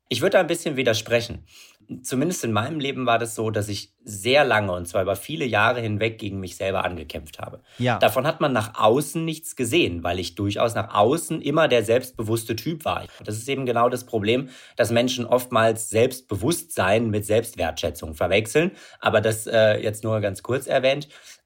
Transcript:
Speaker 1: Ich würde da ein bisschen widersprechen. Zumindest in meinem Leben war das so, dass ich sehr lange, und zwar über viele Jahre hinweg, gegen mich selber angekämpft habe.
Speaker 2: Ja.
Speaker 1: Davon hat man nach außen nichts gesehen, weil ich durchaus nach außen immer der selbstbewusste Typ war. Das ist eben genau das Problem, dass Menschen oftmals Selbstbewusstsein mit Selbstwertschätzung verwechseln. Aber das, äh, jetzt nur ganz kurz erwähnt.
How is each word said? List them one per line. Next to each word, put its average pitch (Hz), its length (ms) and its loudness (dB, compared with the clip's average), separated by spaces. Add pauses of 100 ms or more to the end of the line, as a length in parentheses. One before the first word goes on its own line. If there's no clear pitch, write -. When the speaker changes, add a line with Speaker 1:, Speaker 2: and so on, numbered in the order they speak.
Speaker 1:
Ich 127 100 -2
würde 190 140 2
da 202 80 6
ein 165 60 0
bisschen 165 280 -4
widersprechen. 117 720 -2 (560)
Zumindest 151 420 -2
in 113 100 -2
meinem 139 260 -2
Leben 131 260 -4
war 117 120 4
das 113 180 -4
so, 110 140 -2
dass 104 180 -2
ich - 260 -10 (120)
sehr 117 400 2
lange, 107 260 2
und 87 160 -6
zwar 101 140 0
über 95 140 0
viele 151 300 -6
Jahre 117 360 2
hinweg, 110 360 -2
gegen 98 220 -8
mich 90 160 -10
selber 95 300 -2
angekämpft - 540 -8
habe. - 220 -14 (160)
Speaker 2:
Ja. 123 200 0
Speaker 1:
Davon 123 300 2
hat 160 120 -4
man 147 140 2
nach 107 260 -2
außen 147 460 2
nichts 160 300 -8
gesehen, 110 480 0
weil 87 160 -2
ich 85 160 -8
durchaus 107 400 0
nach 104 180 -4
außen 147 480 2
immer 147 260 2
der 120 160 4
selbstbewusste 113 720 -2
Typ 156 300 -6
war. 90 200 -4 (200)
Das 107 120 -8
ist 107 120 -10
eben 135 160 -2
genau 120 240 2
das 123 160 -4
Problem, 113 440 0 (260)
dass 117 160 2
Menschen 123 340 0
oftmals 113 640 2
Selbstbewusstsein 113 1200 0
mit 104 160 -2
Selbstwertschätzung 80 880 -2
verwechseln. 110 560 2 (300)
Aber 107 180 4
das, 110 280 0
äh, 110 340 4
jetzt 107 220 -4
nur 110 180 0
ganz 98 220 -4
kurz 131 240 -4
erwähnt. 135 420 0 (360)